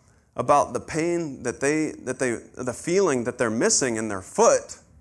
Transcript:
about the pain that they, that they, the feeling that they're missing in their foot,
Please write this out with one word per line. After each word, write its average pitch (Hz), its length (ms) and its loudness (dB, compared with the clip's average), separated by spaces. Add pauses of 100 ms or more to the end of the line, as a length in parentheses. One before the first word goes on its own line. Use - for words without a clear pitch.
(360)
about 127 380 4
the 120 60 -4
pain 160 640 -4
that 117 180 -4
they, 151 300 0 (120)
that 127 160 -6
they, 127 120 0 (260)
the 123 160 -6
feeling 165 520 0
that 120 120 -4
they're 120 120 2
missing 123 480 2
in 110 120 -4
their 95 120 -6
foot, - 580 2 (220)